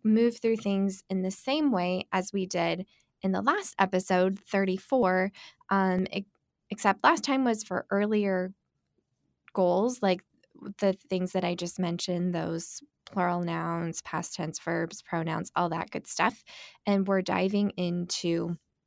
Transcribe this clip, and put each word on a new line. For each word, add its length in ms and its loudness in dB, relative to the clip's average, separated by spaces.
move 360 4
through 180 2
things 520 0
in 120 0
the 100 0
same 400 0
way 400 0
as 220 -2
we 120 0
did 400 -2
in 80 2
the 100 0
last 380 0
episode, 580 2
thirty-four, 920 0
um, 420 2
e-, 120 -6
except 340 0
last 200 4
time 200 2
was 200 0
for 260 -4
earlier 640 0
goals, 500 2
like 200 2
the 160 2
things 220 -2
that 120 0
I 120 -2
just 240 -6
mentioned, 560 -2
those 480 -6
plural 360 0
nouns, 640 -4
past 320 -6
tense 240 -6
verbs, 420 -4
pronouns, 540 -4
all 140 0
that 200 -6
good 160 -8
stuff. 380 -2
And 220 2
we're 160 2
diving 480 0
into 840 -2